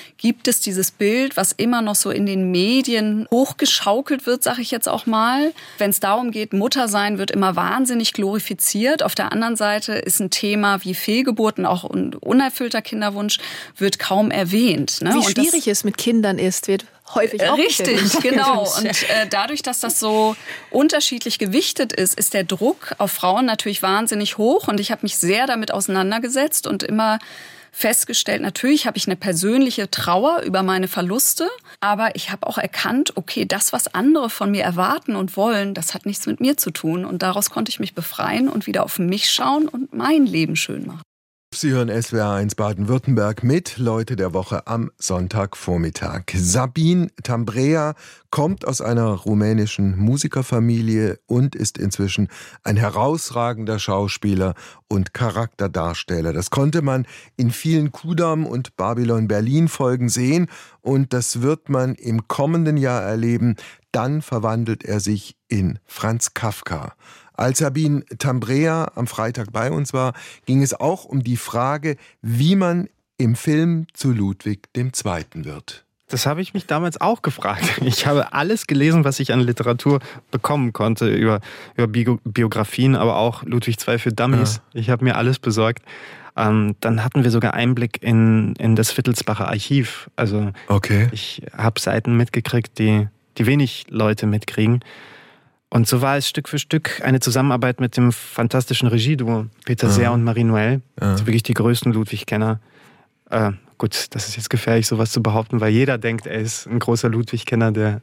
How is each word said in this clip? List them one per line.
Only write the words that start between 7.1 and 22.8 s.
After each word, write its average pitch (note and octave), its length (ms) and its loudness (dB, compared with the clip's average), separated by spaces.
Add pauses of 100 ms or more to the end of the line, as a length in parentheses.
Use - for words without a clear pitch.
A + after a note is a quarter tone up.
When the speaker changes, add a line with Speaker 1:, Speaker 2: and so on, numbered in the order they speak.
Speaker 1:
wird G3 140 -4
immer F#3+ 260 2
wahnsinnig A3+ 560 0
glorifiziert. G#3+ 920 0
Auf - 120 -2
der - 180 -2
anderen A3+ 240 -2
Seite G#3+ 360 0
ist - 280 -2
ein F#3 80 -2
Thema G3+ 560 0
wie F#3 80 -4
Fehlgeburten A3 720 0
auch F3+ 180 0
und - 380 -4
unerfüllter B3 600 0
Kinderwunsch G#3 580 -4 (360)
wird G3 240 0
kaum G#3 320 2
erwähnt, F#3+ 720 2
ne? E3 80 0
Speaker 2:
Wie A#3+ 80 4
Speaker 1:
Und G3+ 200 0
das C4 80 4
Speaker 2:
schwierig E4+ 220 0
es G3+ 160 0
mit G3+ 140 -2
Kindern G#3+ 420 2
ist, - 300 -2
wird G3 160 0 (300)
häufig A3 280 0
auch F#3+ 140 2
Speaker 1:
Richtig, A#3 440 2
Speaker 2:
bestimmt. G#3 220 2
<laughs> B3+ 100 2
Speaker 1:
genau. C4 300 2 (140)
Und, G#3+ 100 0
äh, A3 420 0
dadurch, G#3+ 320 -2
dass B3 200 -4
das A3+ 180 -2
so G#3+ 360 2 (360)
unterschiedlich C4 680 2
gewichtet A3+ 560 0
ist, - 240 0
ist - 160 0
der G3 120 2
Druck G3 520 -2